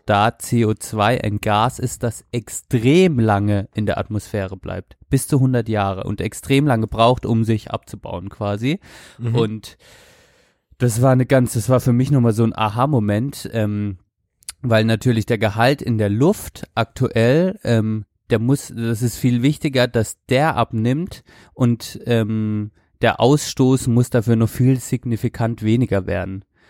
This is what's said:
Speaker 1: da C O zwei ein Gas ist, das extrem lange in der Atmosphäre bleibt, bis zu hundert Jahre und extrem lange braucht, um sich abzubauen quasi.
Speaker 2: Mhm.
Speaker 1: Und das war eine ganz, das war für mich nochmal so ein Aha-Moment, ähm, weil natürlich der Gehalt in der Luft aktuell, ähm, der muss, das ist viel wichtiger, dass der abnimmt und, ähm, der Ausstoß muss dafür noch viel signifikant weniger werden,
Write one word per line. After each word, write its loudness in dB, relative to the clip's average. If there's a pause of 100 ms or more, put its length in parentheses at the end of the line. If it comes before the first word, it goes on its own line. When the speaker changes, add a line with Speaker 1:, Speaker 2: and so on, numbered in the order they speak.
Speaker 1:
da 0
C 0
O 2
zwei -2
ein -4
Gas 0
ist, -8
das -6
extrem 2
lange 0
in -4
der -2
Atmosphäre -6
bleibt, -12 (140)
bis -2
zu 2
hundert 2
Jahre -4
und -6
extrem 0
lange 0
braucht, 2
um 2
sich -2
abzubauen -12
quasi. -4 (380)
Speaker 2:
Mhm. -2
Speaker 1:
Und -2 (1000)
das 0
war 6
eine 4
ganz, 2
das -2
war 4
für 2
mich 2
nochmal 4
so 2
ein -2
Aha-Moment, -2
ähm, -4 (640)
weil 2
natürlich 2
der -2
Gehalt 2
in -2
der 0
Luft 0 (100)
aktuell, 0
ähm, 0 (240)
der 2
muss, 0
das -4
ist -2
viel 2
wichtiger, 0
dass -4
der 0
abnimmt -2 (280)
und, -2
ähm, -2 (300)
der 2
Ausstoß 2
muss 2
dafür 2
noch 2
viel 2
signifikant -4
weniger 0
werden, -8 (240)